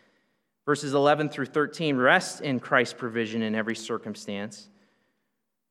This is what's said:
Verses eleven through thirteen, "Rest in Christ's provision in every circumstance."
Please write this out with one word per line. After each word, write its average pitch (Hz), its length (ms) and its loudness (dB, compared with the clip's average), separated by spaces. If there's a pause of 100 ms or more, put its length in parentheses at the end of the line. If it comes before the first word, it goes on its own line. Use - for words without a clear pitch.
(640)
Verses 143 300 0
eleven 147 340 4
through 135 200 -4
thirteen, 147 500 -2
"Rest 156 440 4
in 131 180 -2
Christ's 123 340 2
provision 113 480 -4
in 110 140 -2
every 110 200 -2
circumstance." 104 920 -10 (1000)